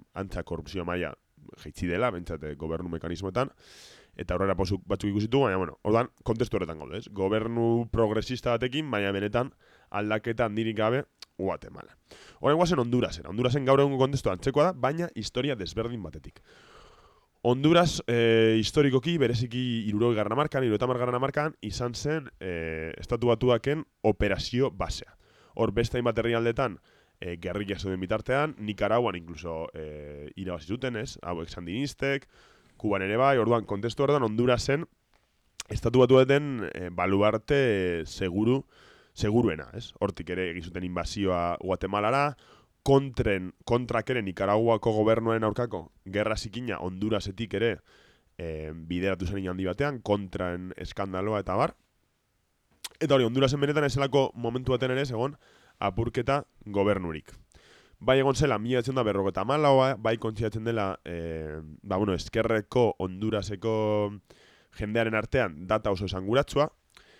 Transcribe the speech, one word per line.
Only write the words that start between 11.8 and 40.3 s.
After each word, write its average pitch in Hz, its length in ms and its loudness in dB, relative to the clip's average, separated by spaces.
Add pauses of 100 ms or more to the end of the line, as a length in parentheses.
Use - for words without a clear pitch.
Orain 147 160 4
goazen 170 240 4
Hondurasen. 120 480 0
Hondurasen 123 380 0
gaur 139 160 8
egungo 139 180 2
kontestu 135 320 2
antzekoa 117 380 2
da, - 20 -10 (140)
baina 165 280 -2
historia 127 400 -4
desberdin 107 480 -6
batetik. - 380 -14 (1040)
Honduras, 151 600 4
eh, 113 500 6
historikoki, 139 640 2
bereziki 120 400 0 (260)
hirurogeita 107 460 2
hamarkadan, 135 320 0
hirurogeita 123 500 0
hamarkadan 139 460 -2
izan 123 320 -6
zen, 147 460 -4
eh, 82 580 -6
Estatu 120 300 -2
Batuaken 123 580 2 (160)
operazio 110 720 0
basea. - 440 -8 (400)
Hor 110 160 2
beste 117 260 0
hainbat 120 200 0
herrialdetan, 117 600 0 (420)
eh, 87 180 -8
gerrilla 95 380 -4
zeuden 92 220 -4
bitartean, 127 580 -2
Nicaraguan 107 580 0
incluso, 82 580 -8
eh, 76 600 -12
irabazi 90 320 -8
zuten, 123 280 -4
ez? 110 260 -8
Hauek 85 280 -6
sandinistek, 131 800 -4 (500)
Kuban 101 240 0
ere 101 160 0
bai, 135 240 6
orduan 113 240 2
kontestu 113 400 -2
horretan 139 220 4
Hondurasen 120 580 2 (880)
Estatu 117 300 2
Batueten, 131 720 6
eh, 90 200 -8
baluarte 98 1120 2
seguru 107 560 0 (560)
seguruena, 104 560 0
ez? 110 160 -12 (100)
Hortik 95 360 -4